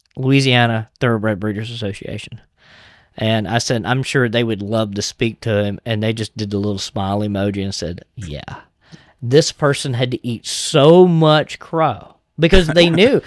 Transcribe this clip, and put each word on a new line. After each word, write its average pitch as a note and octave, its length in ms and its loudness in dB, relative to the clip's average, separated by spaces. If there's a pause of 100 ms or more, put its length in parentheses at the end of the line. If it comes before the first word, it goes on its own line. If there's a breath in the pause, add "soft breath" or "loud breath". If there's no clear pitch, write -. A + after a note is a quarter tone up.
(160)
Louisiana B2 720 2 (100)
Thoroughbred A2 400 0
Breeders G#2+ 300 -6
Association." A2 720 -10 (760 soft breath)
And A2 300 -2
I A2+ 120 -2
said, A2+ 260 -4
"I'm B2+ 180 -2
sure B2+ 240 0
they A#2+ 160 0
would A2 180 -4
love G#2 340 -4
to G2+ 60 -4
speak - 400 -6
to G#2 220 0
him." G2+ 220 -4
And A2 180 -4
they A2 80 0
just A2+ 240 -8
did G#2+ 160 -6
the G2+ 60 -2
little G2+ 220 -4
smile G2+ 400 -4
emoji G2+ 440 -4
and G2 120 -6
said, F2 280 -10 (120)
"Yeah, D#2 280 -12 (800 soft breath)
this C3+ 320 2
person C#3+ 400 -2
had B2+ 180 -2
to B2 160 -8
eat A#2 180 -8
so D#3+ 600 6
much D#3 520 2
crow," D#3 560 -4 (240)
because E3+ 280 4
they E3+ 220 6
knew F#3 380 4